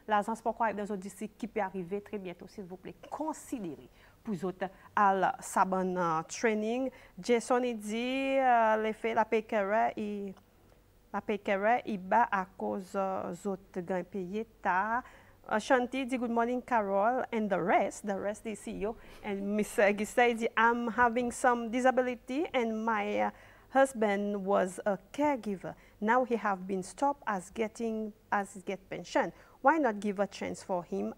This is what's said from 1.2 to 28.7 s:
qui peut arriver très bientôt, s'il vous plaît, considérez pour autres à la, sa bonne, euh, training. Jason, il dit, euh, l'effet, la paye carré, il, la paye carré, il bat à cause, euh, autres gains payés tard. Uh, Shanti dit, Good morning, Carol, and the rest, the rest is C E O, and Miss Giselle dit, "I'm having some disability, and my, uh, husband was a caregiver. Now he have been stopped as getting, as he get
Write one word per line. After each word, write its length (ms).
qui 100
peut 120
arriver 420
très 160
bientôt, 280
s'il 180
vous 120
plaît, 180
considérez 760
pour 120
autres 240
à 200
la, 260
sa 240
bonne, 320
euh, 320
training. 600
Jason, 440
il 160
dit, 180
euh, 440
l'effet, 320
la 100
paye 180
carré, 540
il, 380
la 100
paye 160
carré, 480
il 120
bat 320
à 140
cause, 500
euh, 400
autres 340
gains 240
payés 420
tard. 420
Uh, 80
Shanti 460
dit, 140
Good 120
morning, 300
Carol, 720
and 160
the 100
rest, 460
the 140
rest 280
is 100
C 160
E 140
O, 100
and 120
Miss 240
Giselle 380
dit, 220
"I'm 320
having 420
some 400
disability, 840
and 320
my, 420
uh, 40
husband 760
was 400
a 140
caregiver. 600
Now 240
he 120
have 300
been 160
stopped 460
as 260
getting, 580
as 220
he 60
get 200